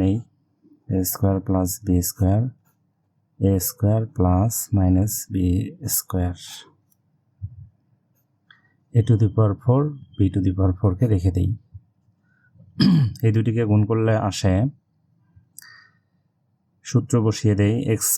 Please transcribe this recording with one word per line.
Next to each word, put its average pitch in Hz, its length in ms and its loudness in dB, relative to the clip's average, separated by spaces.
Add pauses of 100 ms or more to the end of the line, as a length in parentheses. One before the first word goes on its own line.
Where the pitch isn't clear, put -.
নেই, 95 120 2 (840)
এ - 20 0 (120)
স্কয়ার 98 260 0 (100)
প্লাস 92 220 0 (180)
বি 90 100 2 (140)
স্কয়ার, 101 320 0 (960)
এ 98 120 2 (160)
স্কয়ার 107 340 -2 (140)
প্লাস 92 360 2 (240)
মাইনাস 92 360 2 (200)
বি 92 140 -2 (500)
স্কয়ার, 90 400 -4 (2500)
a 120 140 6
to 120 120 4
the 110 160 4
power 107 160 2 (120)
four, 127 180 2 (340)
b - 20 -10 (160)
to 98 100 0
the 95 140 0
power 95 220 2
four-কে 92 240 0 (100)
রেখে 90 220 0
দেই। 90 120 0 (1800)
এই 110 100 4
দুটিকে 113 340 0
গুণ 104 200 4
করলে 110 240 2 (140)
আসে, 98 260 0 (2250)
সূত্র 120 300 -2 (120)
বসিয়ে 107 340 0
দেই, 104 140 2 (240)
x - 20 -10 (180)